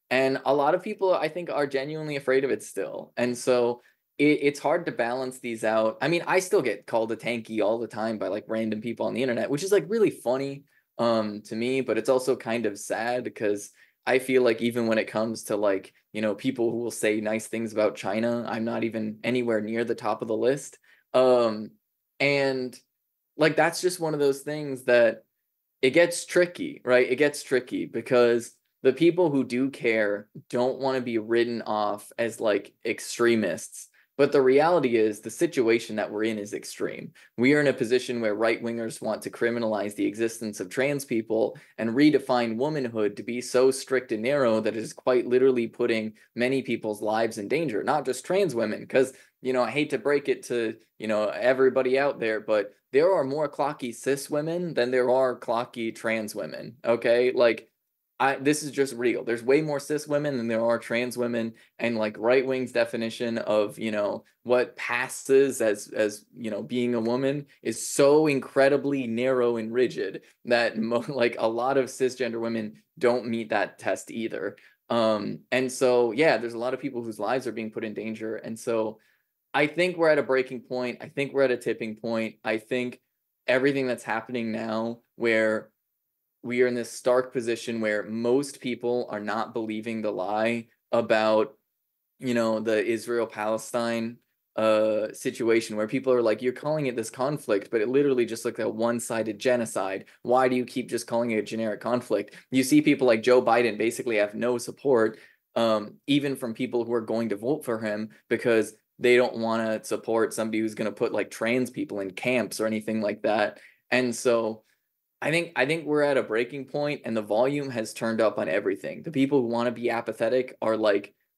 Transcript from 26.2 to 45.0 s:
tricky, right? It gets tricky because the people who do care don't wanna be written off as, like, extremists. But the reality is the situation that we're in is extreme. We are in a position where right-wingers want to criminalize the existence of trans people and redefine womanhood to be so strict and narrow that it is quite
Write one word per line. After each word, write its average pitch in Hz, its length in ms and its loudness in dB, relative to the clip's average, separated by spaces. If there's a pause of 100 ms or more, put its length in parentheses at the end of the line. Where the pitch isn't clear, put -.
tricky, 175 600 0
right? 123 240 4
It 127 80 0
gets 147 260 0
tricky 104 420 -2
because 120 720 2 (280)
the 131 100 4
people 165 380 4
who 135 120 2
do 123 280 -2
care 107 580 0 (200)
don't 127 300 0
wanna 131 220 0
be 117 160 -2
written 117 460 0
off 104 540 -2
as, 117 220 -2
like, 104 340 0 (120)
extremists. 110 1040 -2 (280)
But 139 140 4
the 139 100 6
reality 135 540 4
is 107 240 2
the 113 100 -12
situation 117 680 0
that 95 120 -2
we're 107 140 -4
in 110 160 -2
is 101 140 -10
extreme. - 580 -8 (260)
We 127 160 4
are 147 60 4
in 143 80 2
a 131 60 4
position 123 480 -2
where 107 120 0
right-wingers 117 680 -2
want 107 220 -4
to - 60 -10
criminalize 110 680 -2
the 101 100 -2
existence 110 560 -4
of 92 80 -8
trans 139 340 -2
people 113 540 -2 (200)
and 113 120 -4
redefine 127 640 4
womanhood 117 640 -2
to 107 60 -12
be 120 180 -6
so 127 300 4
strict 131 420 -2
and 107 100 -2
narrow 123 380 2
that 110 160 -2
it - 20 -4
is 165 140 -8
quite 127 340 0